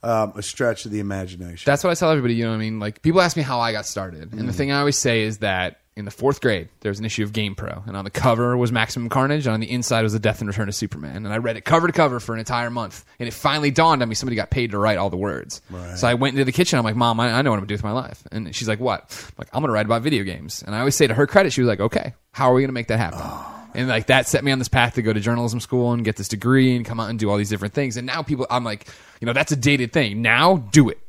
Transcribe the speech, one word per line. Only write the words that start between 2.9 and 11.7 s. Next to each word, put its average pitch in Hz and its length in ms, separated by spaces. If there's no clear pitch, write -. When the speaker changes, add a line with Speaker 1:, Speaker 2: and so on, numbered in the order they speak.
Speaker 2:
people 165 200
ask 175 160
me 156 60
how 127 180
I 117 100
got 107 140
started, 90 480
and 113 160
the 113 40
Speaker 1:
Mm. - 20
Speaker 2:
thing 139 180
I 143 60
always 143 180
say 117 260
is 107 140
that 95 400
in 104 100
the 98 60
fourth 135 280
grade, 101 300
there 107 100
was 101 100
an 107 40
issue 110 200
of 104 100
Game 107 220
Pro, - 300
and 98 120
on 98 80
the 101 40
cover 120 460
was 123 160
Maximum 117 380
Carnage, 135 360
and 117 80
on 110 60
the 113 100
inside 117 340
was 107 100
The 110 60
Death 107 200
and 110 80
Return 101 220
of 104 60
Superman. 78 500
And 101 80
I 110 60
read 117 180
it 98 80
cover 165 220